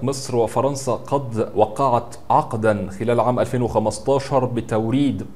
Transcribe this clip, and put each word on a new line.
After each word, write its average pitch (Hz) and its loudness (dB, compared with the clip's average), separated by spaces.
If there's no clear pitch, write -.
مصر 127 -4
وفرنسا 123 0
قد 113 -2
وقعت 120 2
عقدا 110 2
خلال 110 0
عام 117 2
ألفين 123 0
وخمستاشر 123 0
بتوريد 117 0